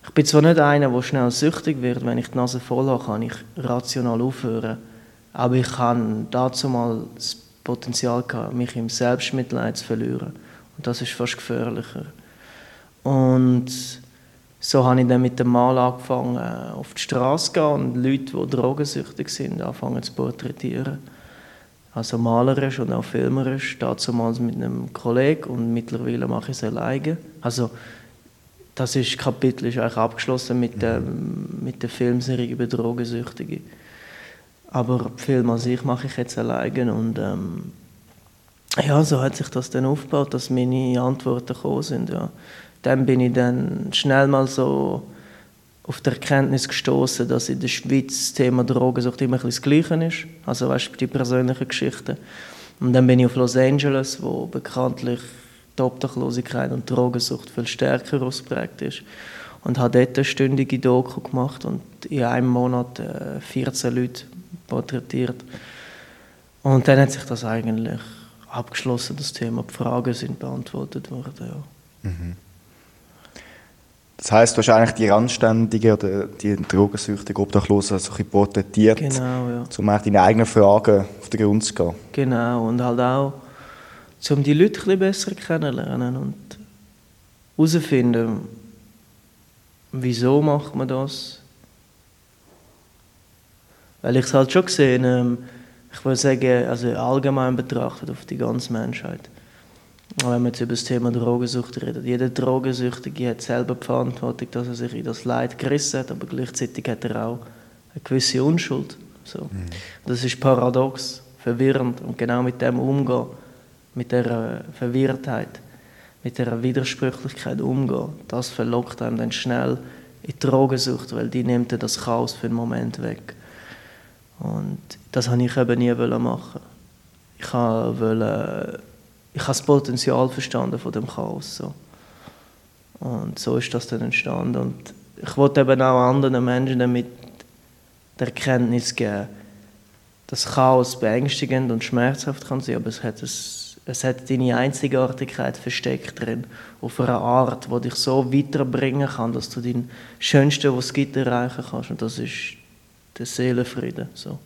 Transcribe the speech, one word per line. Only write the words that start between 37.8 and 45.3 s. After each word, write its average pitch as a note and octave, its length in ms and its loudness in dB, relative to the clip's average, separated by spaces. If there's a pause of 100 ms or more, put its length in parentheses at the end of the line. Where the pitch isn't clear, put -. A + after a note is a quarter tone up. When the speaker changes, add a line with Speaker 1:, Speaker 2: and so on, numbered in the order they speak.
Speaker 1:
ja, D3 180 4
so C#3+ 180 2
hat C3+ 140 0
sich - 140 -6
das B2+ 220 -6
dann C3 140 0
aufgebaut, C#3 500 -2
dass B2 160 -6
meine B2+ 500 0
Antworten B2+ 520 -2
gekommen - 280 -4
sind, - 300 -4
ja. - 180 -6 (540)
Dann C3 240 2
bin B2+ 140 4
ich B2 120 2
dann B2 580 0
schnell C#3 360 4
mal C3+ 180 4
so C3 560 0 (840)